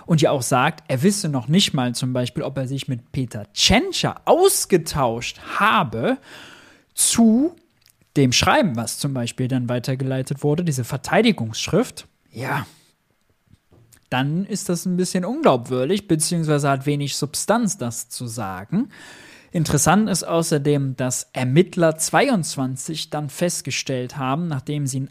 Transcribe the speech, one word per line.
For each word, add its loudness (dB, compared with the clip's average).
und 4
ja 8
auch 4
sagt, 2
er 0
wisse 2
noch -2
nicht 4
mal 0
zum -2
Beispiel, -2
ob -6
er -4
sich -6
mit -8
Peter -6
Tschentscher 2
ausgetauscht 2
habe 2
zu 4
dem 4
Schreiben, 2
was -6
zum -4
Beispiel -4
dann -2
weitergeleitet -4
wurde, 2
diese -2
Verteidigungsschrift, 0
ja, -6
dann -2
ist -8
das -4
ein -2
bisschen -2
unglaubwürdig, 0
beziehungsweise 0
hat 0
wenig -2
Substanz, -2
das -8
zu -10
sagen. -6
Interessant 2
ist -2
außerdem, 0
dass -6
Ermittler 2
zweiundzwanzig -2
dann -6
festgestellt -4
haben, -2
nachdem -4
sie -4
einen -6